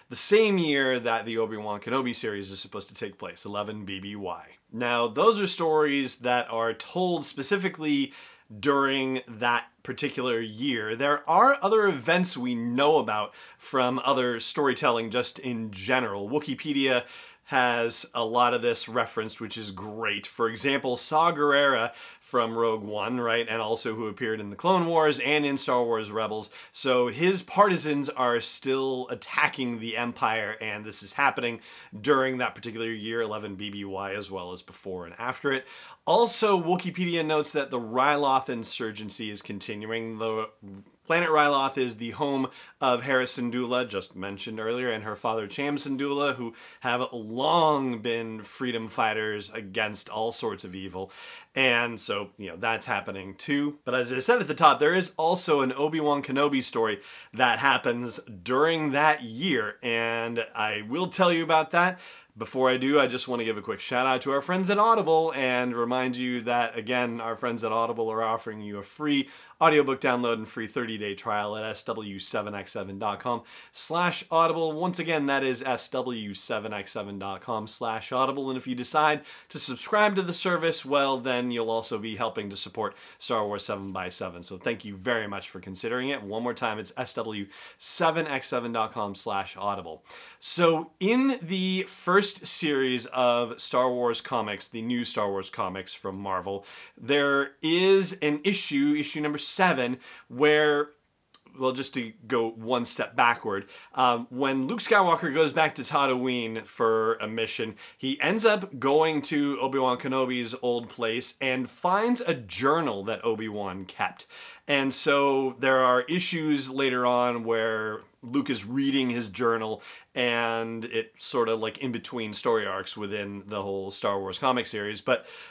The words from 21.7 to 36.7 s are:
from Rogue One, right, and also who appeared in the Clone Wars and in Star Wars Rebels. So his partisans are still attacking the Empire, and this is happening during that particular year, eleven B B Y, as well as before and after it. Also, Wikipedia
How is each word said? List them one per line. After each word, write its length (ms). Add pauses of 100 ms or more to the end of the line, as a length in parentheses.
from 380
Rogue 240
One, 380
right, 280
and 140
also 320
who 140
appeared 320
in 100
the 60
Clone 300
Wars 340
and 260
in 100
Star 280
Wars 260
Rebels. 400 (220)
So 340
his 360
partisans 640
are 320
still 680
attacking 680
the 180
Empire, 640
and 240
this 200
is 80
happening 480 (360)
during 420
that 180
particular 340
year, 300
eleven 340
B 160
B 140
Y, 280
as 160
well 220
as 120
before 440
and 100
after 360
it. 140 (380)
Also, 560
Wikipedia 640